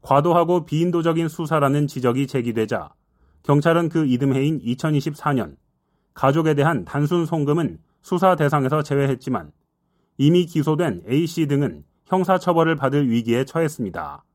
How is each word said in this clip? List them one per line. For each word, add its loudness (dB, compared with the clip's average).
과도하고 2
비인도적인 0
수사라는 0
지적이 -2
제기되자 -4
경찰은 2
그 0
이듬해인 0
이천이십사 -2
년 -4
가족에 2
대한 0
단순 -2
송금은 -2
수사 2
대상에서 0
제외했지만, -4
이미 4
기소된 -2
A씨 -2
등은 -2
형사처벌을 0
받을 0
위기에 0
처했습니다. -6